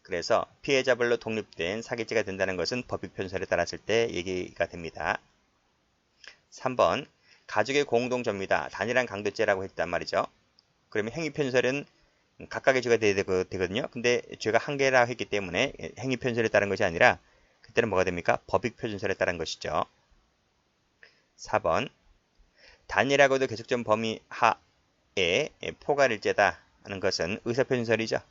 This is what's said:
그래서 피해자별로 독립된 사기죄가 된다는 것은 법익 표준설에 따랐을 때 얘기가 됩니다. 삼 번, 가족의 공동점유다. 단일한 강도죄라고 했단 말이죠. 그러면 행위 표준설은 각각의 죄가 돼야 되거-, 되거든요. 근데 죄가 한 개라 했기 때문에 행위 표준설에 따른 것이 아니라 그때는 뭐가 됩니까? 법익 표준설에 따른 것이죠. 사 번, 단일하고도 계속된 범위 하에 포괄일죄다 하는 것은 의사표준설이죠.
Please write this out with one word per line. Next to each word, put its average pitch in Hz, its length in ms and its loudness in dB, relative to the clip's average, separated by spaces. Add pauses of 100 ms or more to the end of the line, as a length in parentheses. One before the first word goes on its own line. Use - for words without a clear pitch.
그래서 90 460 -2 (160)
피해자별로 123 540 2
독립된 107 640 -4
사기죄가 113 400 -2
된다는 95 340 -2
것은 120 300 -4
법익 98 260 -8
표준설에 95 320 -6
따랐을 85 320 0
때 113 340 0
얘기가 90 540 -4
됩니다. 85 540 -6 (1300)
삼 127 260 -6
번, 104 300 2 (400)
가족의 135 380 0
공동점유다. 113 880 0
단일한 120 360 -2
강도죄라고 101 580 0
했단 87 240 -6
말이죠. 85 380 -2 (640)
그러면 110 240 -4
행위 160 160 -6
표준설은 131 560 0 (640)
각각의 127 320 0
죄가 117 160 4
돼야 104 160 4
되거-, 95 300 0
되거든요. 92 480 -2
근데 120 300 0 (180)
죄가 110 180 0
한 143 200 0
개라 131 260 4
했기 123 220 -2
때문에 101 480 -2 (260)
행위 127 180 -2
표준설에 117 300 -2
따른 101 220 4
것이 98 140 0
아니라 90 360 4 (420)
그때는 117 280 0
뭐가 92 160 2
됩니까? 90 420 0
법익 107 300 -2
표준설에 101 380 -4
따른 92 220 0
것이죠. 80 460 -4 (1500)
사 - 240 -2
번, 87 300 0 (1000)
단일하고도 135 600 4
계속된 113 360 -4
범위 110 460 0
하에 - 1200 0 (320)
포괄일죄다 107 800 2 (240)
하는 98 160 -8
것은 92 460 -2
의사표준설이죠. 117 720 0 (100)